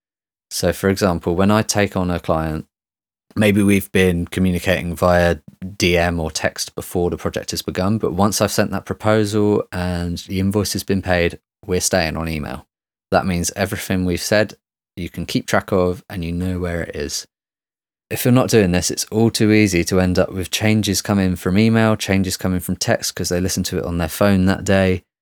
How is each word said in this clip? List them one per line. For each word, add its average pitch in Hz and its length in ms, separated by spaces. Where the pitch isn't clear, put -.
So 87 240
for - 160
example, 90 460
when 98 160
I 107 100
take 101 340
on 92 140
a 87 100
client, 80 460
maybe 104 260
we've 98 300
been 90 340
communicating 90 720
via 87 440
D 87 200
M 85 220
or 80 120
text - 420
before 87 380
the 85 60
project - 340
has 98 100
begun, 98 380
but - 140
once 98 280
I've 101 100
sent 98 200
that 95 140
proposal 104 840
and 87 480
the 95 200
invoice 98 340
has 95 100
been 98 200
paid, 87 360
we're 90 160
staying 80 360
on 82 120
email. 73 360
That 95 140
means 87 300
everything 95 500
we've 87 160
said, 107 340
you 87 140
can 85 160
keep - 200
track - 260
of 90 380
and 92 160
you 85 60
know 90 280
where 87 220
it - 140
is. - 320
If - 160
you're 127 60
not 123 180
doing 104 220
this, 90 180
it's - 160
all 110 240
too 107 220
easy 98 340
to 95 140
end 90 180
up 90 140
with 92 180
changes 107 520
coming 95 340
from 92 220
email, 113 380
changes 95 420
coming 92 220
from 90 180
text - 360
'cause 90 160
they 90 100
listen 92 240
to 90 140
it - 80
on 87 120
their 82 100
phone 98 380
that 95 180
day, 95 400